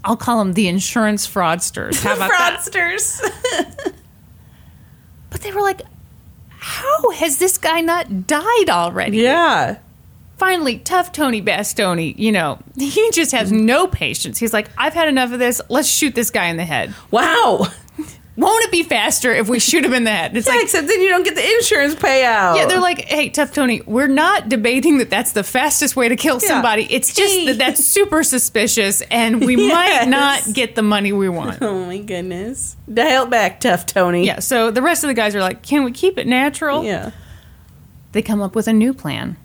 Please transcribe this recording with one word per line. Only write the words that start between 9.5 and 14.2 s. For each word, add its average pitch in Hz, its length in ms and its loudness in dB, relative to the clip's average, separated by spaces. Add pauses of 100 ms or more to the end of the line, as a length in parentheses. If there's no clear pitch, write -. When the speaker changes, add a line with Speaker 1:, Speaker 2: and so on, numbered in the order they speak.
Speaker 1:
Finally, 330 420 0
tough 359 320 -2
Tony 247 300 0
Bastoni, 185 760 -2
you 220 140 2
know, 165 280 0 (180)
he 349 340 2
just 330 200 0
has 208 200 0
no 240 360 4
patience. - 520 -4